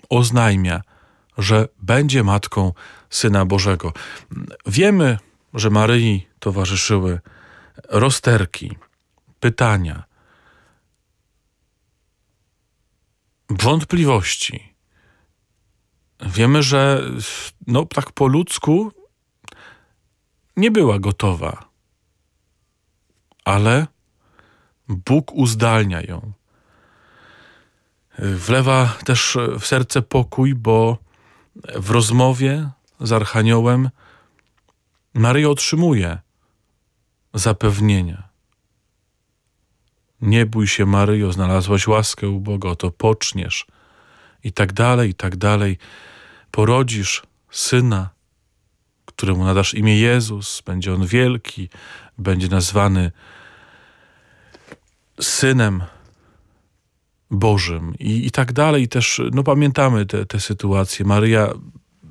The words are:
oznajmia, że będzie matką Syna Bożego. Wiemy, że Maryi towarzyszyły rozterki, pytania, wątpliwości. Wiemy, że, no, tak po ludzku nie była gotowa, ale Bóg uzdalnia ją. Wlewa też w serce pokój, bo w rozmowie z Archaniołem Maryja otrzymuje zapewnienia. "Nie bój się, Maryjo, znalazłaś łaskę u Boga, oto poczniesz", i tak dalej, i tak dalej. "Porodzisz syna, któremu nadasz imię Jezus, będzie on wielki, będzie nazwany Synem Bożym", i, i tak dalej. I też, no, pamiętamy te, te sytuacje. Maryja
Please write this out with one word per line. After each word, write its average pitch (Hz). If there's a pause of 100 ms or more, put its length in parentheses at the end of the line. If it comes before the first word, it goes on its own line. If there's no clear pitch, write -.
oznajmia, 110 (560)
że 110 (140)
będzie 131
matką 98 (380)
Syna 101
Bożego. 92 (720)
Wiemy, 147 (360)
że 107
Maryi 110 (120)
towarzyszyły 92 (680)
rozterki, 113 (640)
pytania, 107 (3500)
wątpliwości. 139 (1500)
Wiemy, 117
że, 135 (640)
no, 135
tak -
po 139
ludzku 175 (1600)
nie 220
była 143
gotowa, 95 (1700)
ale 113 (1040)
Bóg 117
uzdalnia 110
ją. 87 (1900)
Wlewa 120
też - (220)
w -
serce 127
pokój, 131
bo 113 (760)
w 98
rozmowie 127 (300)
z 113
Archaniołem 117 (1200)
Maryja 127
otrzymuje 139 (1160)
zapewnienia. 101 (1900)
"Nie 113
bój 110
się, 98
Maryjo, 101
znalazłaś 95
łaskę 107
u 101
Boga, 98
oto 87
poczniesz", 95 (800)
i 107
tak 98
dalej, 120
i 92
tak 95
dalej. 104 (720)
"Porodzisz 113 (280)
syna, 113 (920)
któremu 92
nadasz 95
imię 107
Jezus, 110
będzie 92
on 92
wielki, 120 (500)
będzie 92
nazwany 92 (2000)
Synem 113 (1500)
Bożym", 87
i, 113
i 120
tak 127
dalej. 147
I 117
też, - (120)
no, 135
pamiętamy 135
te, 101
te 101
sytuacje. 98
Maryja 107 (580)